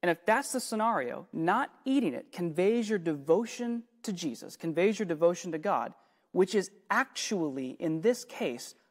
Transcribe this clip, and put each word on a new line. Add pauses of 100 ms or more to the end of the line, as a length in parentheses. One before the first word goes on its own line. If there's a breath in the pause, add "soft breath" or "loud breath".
And
if
that's
the
scenario,
not (120)
eating
it
conveys
your
devotion (200)
to
Jesus,
conveys
your
devotion
to
God, (400 soft breath)
which
is (200)
actually,
in
this
case, (160)